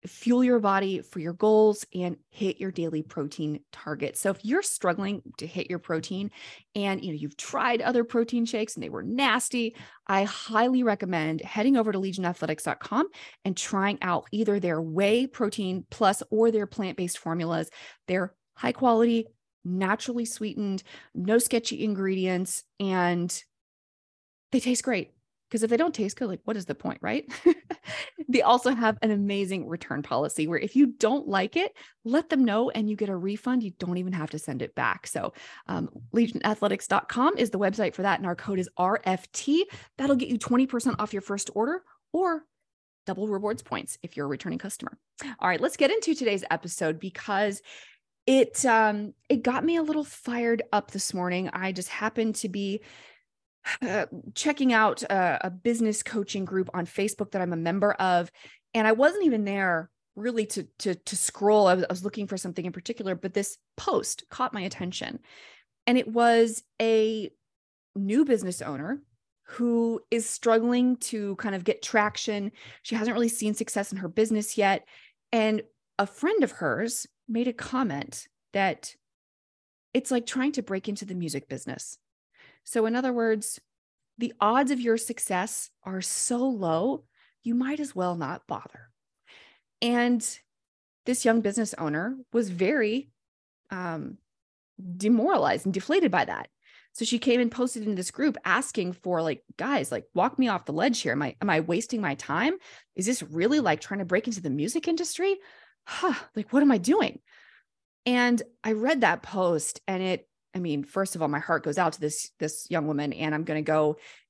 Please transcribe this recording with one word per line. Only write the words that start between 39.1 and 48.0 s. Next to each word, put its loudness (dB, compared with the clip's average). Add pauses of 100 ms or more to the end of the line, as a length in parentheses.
T. 0 (300)
That'll 2
get 0
you 0
twenty 2
percent -2
off -4
your -4
first -4
order 0 (300)
or 0 (600)
double -4
rewards -2
points -8
if -14
you're -4
a -2
returning -6
customer. -10 (420)
All 2
right, 0
let's -2
get 4
into 0
today's -2
episode -2
because -4 (680)